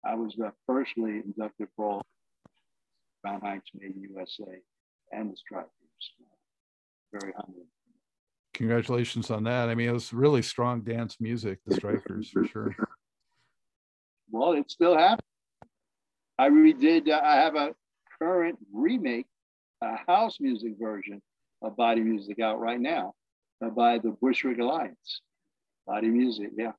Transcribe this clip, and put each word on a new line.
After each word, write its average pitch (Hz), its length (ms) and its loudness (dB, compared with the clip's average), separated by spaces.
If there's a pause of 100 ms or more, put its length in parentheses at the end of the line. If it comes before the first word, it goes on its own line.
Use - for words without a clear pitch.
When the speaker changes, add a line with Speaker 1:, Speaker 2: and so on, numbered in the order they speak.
Speaker 1:
I 110 100 -4
was, 110 300 -6
uh, 107 60 -6 (180)
personally 113 560 -2
inducted 104 500 -10
for 107 120 -6
all 101 200 -6 (1160)
Crown 101 180 -8
Heights, 98 340 -10
Made 98 220 -14
in 95 60 -14
U 98 180 -16
S - 200 -12
A, - 760 -20
and 107 160 -8
the - 40 -16
Strikers. 92 320 -14 (1400)
Very 98 240 -10
humbling. 92 300 -16 (880)
Speaker 2:
Congratulations 117 760 -2
on 107 140 -4
that. 120 240 0
I 113 60 -2
mean, 117 140 -2
it 120 40 0
was 117 200 -6
really 127 300 4
strong 120 400 -2
dance 117 380 -6
music, 110 460 -4
the - 80 0
Strikers, - 560 -4
for - 160 2
sure. 107 280 -6 (1600)
Speaker 1:
Well, 131 220 2
it 143 180 0
still 170 260 4
happens. 190 300 4 (1120)
I 143 100 6
redid, 156 600 8
uh, 151 140 2
I 147 140 6
have 151 180 4
a 151 200 -2 (440)
current 170 400 0 (140)
remake, 139 540 0 (560)
a 113 140 -4 (120)
house 196 320 2
music 117 400 -2
version 104 420 -8 (380)
of 107 160 -8
Body 117 240 2
Music 107 400 -2
out 110 180 -2
right 117 220 -4
now, 123 340 -2 (500)
uh, 117 40 -4
by 117 300 2
the 107 120 -2 (100)
Bushwick 123 380 0
Alliance. 127 640 -4 (680)
Body 107 220 0
Music, 113 480 0
yeah. 110 220 -6